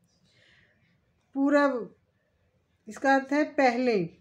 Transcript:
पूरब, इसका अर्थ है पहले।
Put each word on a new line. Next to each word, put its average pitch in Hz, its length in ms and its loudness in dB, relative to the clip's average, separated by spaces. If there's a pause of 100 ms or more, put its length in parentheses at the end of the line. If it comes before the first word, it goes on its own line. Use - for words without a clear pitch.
(1300)
पूरब, 277 600 0 (960)
इसका 269 260 0
अर्थ 269 180 -2
है 302 120 0
पहले। 247 540 0 (220)